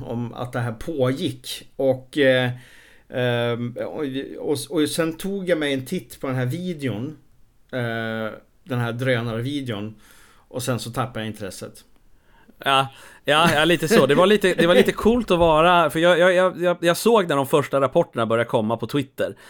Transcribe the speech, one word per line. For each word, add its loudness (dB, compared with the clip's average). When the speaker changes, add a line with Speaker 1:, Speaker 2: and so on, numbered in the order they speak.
Speaker 1:
om -8
att -10
det -4
här -4
pågick. -4
Och, -2
eh, 4
ehm, -2
och, -6
och, -2
och 2
sen -2
tog -6
jag 2
mig -2
en -4
titt -10
på -6
den -4
här -2
videon, -6
eh, -4
den -6
här -2
drönarvideon, -4
och -10
sen -2
så -10
tappade -6
jag -6
intresset. -12
Speaker 2:
Ja, 2
ja, 4
ja, 4
lite 2
så. 6
Det 4
var 6
lite, 2
det 2
var 4
lite 6
coolt 0
att 2
vara, 4
för -4
jag, 4
jag, 4
jag, 2
jag, 0
jag 2
såg 4
när -2
de 0
första 2
rapporterna 0
började 0
komma 0
på -8
Twitter. -4